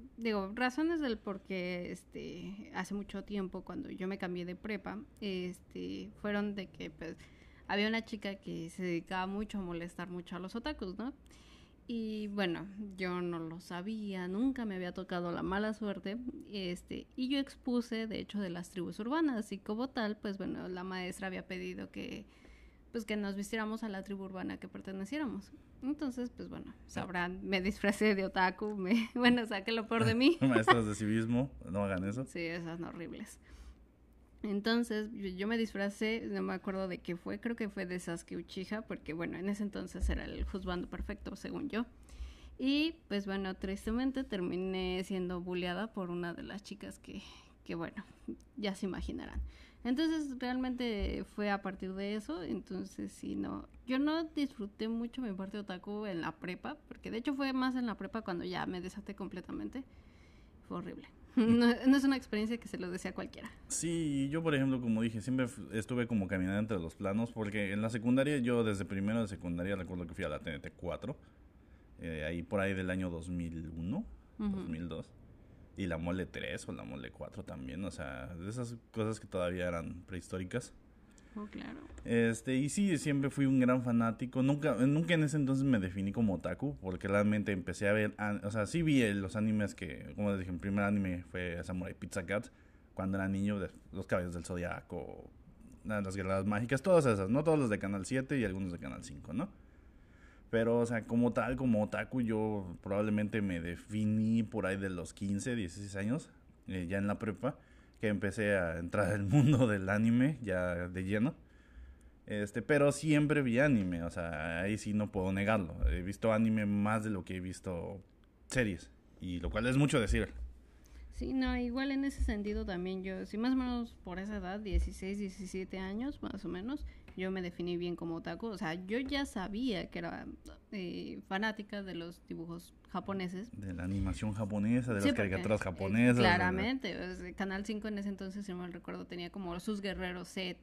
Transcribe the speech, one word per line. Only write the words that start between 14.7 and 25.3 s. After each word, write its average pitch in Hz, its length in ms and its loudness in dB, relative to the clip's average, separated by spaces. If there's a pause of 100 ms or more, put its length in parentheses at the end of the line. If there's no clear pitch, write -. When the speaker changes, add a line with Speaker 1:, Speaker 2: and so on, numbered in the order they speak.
Speaker 1:
había 180 180 -4
tocado 180 360 -2
la 170 120 -2
mala 202 320 0
suerte, 202 420 -4 (340)
este, 185 560 -6 (100)
y 254 120 -2
yo 277 100 2
expuse, 240 680 -2
de 220 120 -4
hecho, - 220 -4
de 196 80 -2
las 175 220 -6
tribus 175 280 -6
urbanas, 247 540 0
y 196 60 -6
como 233 320 -4
tal, 214 260 -2
pues, 202 220 -6
bueno, 170 300 -6
la 180 160 -6
maestra 185 420 -6
había 185 200 -6
pedido 185 440 -8
que, 196 340 -10 (680)
pues, 233 120 -4
que 214 120 -2
nos 202 200 -2
vistiéramos 214 460 -4
a 220 80 -4
la 190 140 -6
tribu 196 200 -6
urbana 190 320 -6
que 180 120 -12
perteneciéramos. 196 840 -6 (300)